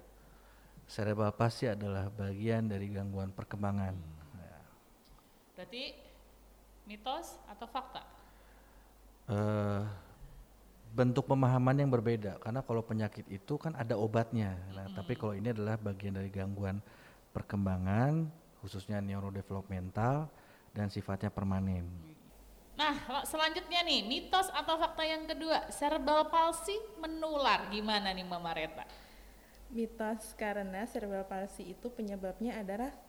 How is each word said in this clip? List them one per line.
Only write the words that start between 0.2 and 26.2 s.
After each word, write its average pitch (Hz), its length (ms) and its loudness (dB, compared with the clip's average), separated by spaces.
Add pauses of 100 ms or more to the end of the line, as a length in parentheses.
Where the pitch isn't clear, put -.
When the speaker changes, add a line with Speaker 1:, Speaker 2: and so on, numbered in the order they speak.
Speaker 1:
cerebral 104 480 0
palsy 117 400 2
adalah 101 400 -2
bagian 110 560 0
dari 101 240 -2
gangguan 98 400 -4
perkembangan. 101 640 -2
Speaker 2:
Hmm. 78 400 -12
Speaker 1:
Ya. 85 240 -16 (960)
Speaker 2:
Berarti 240 280 -10 (1000)
mitos 254 640 -8
atau 208 160 -14
fakta? - 400 -8 (1300)
Speaker 1:
Eh, 104 500 2 (1080)
bentuk 127 320 4
pemahaman 127 540 6
yang 143 100 4
berbeda, 113 540 2
karena 117 180 -2
kalau 117 240 0
penyakit 107 480 -2
itu 101 240 -4
kan 160 220 -2
ada 117 180 0
obatnya. 107 600 2 (160)
Nah, 98 160 -8
Speaker 2:
Mm-mm. - 80 -8
Speaker 1:
tapi 120 180 -2
kalau 107 160 -2
ini 110 220 0
adalah 110 260 0
bagian 98 380 -2
dari 98 100 -2
gangguan 98 540 -2 (480)
perkembangan, 101 1000 2 (320)
khususnya 101 400 -4
neurodevelopmental 98 1300 -2 (460)
dan 101 180 0
sifatnya 98 400 -2
permanen. 95 540 0 (920)
Speaker 2:
Nah, 294 220 2 (100)
lo-, 262 160 -2
selanjutnya 320 600 2
nih, 247 180 4
mitos 370 480 2
atau 311 240 2
fakta 320 300 2
yang 320 180 -2
kedua, 311 480 0
cerebral 302 560 4